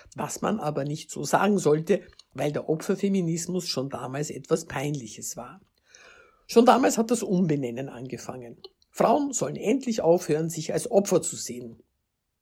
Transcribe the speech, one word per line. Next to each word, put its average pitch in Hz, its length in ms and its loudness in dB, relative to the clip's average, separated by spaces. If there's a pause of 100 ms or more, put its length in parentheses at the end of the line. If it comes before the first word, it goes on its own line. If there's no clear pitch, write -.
(160)
was - 260 -8
man 202 180 0
aber 147 260 -4
nicht 147 260 -8
so 151 120 -8
sagen 185 360 2
sollte, 156 420 2 (320)
weil 147 180 -2
der 135 160 -6
Opferfeminismus 175 1000 -2
schon 139 220 -4
damals 139 420 -8
etwas 165 340 -2
Peinliches 135 720 -8
war. 135 240 -16 (840)
Schon 233 180 8
damals 269 320 6
hat 226 140 2
das 226 100 0
Umbenennen 143 680 0
angefangen. 123 680 -12 (320)
Frauen 269 440 2
sollen 147 220 -2
endlich 220 460 0
aufhören, 165 480 2
sich 160 240 -6
als 156 160 -2
Opfer 190 320 4
zu - 140 -6
sehen. 120 480 -12 (580)